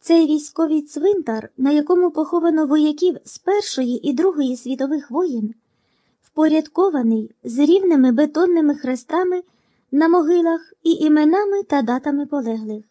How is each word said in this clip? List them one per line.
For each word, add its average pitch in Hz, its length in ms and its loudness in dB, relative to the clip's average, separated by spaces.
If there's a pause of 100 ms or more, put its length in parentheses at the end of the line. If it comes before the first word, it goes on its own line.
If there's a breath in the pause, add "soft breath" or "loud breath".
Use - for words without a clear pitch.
Цей 330 260 4
військовий 302 560 -2
цвинтар, 294 720 -4
на 269 140 0
якому 330 400 2
поховано 311 560 0
вояків 302 580 0
з - 140 -18
Першої 285 720 -2
і 294 40 -2
Другої 294 440 0
світових 269 540 -6
воєн, 240 440 -4 (680)
впорядкований 302 1120 0 (100)
з 240 140 -8
рівними 302 540 4
бетонними 302 640 0
хрестами 339 680 -4 (480)
на 302 180 2
могилах 330 640 2 (100)
і 330 80 0
іменами 330 720 2
та 285 200 -2
датами 269 440 -2
полеглих. 220 640 -6